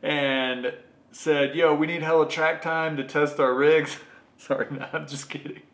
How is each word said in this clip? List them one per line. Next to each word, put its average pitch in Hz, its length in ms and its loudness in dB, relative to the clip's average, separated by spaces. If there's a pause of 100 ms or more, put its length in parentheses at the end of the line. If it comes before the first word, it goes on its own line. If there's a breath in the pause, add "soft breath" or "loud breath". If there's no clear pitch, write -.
and 131 720 -2 (380)
said, 143 420 0
Yo, 160 200 4
we 151 120 0
need 165 160 -4
Hella 160 260 4
track 160 340 0
time 160 340 -2
to 135 80 -4
test 147 360 0
our 131 140 4
rigs. 147 440 4 (200 loud breath)
<laughs> - 180 -20
Sorry, - 340 -4
no, 139 220 -8
I'm 156 140 -6
just 143 240 -12
kidding. 147 320 -12 (120)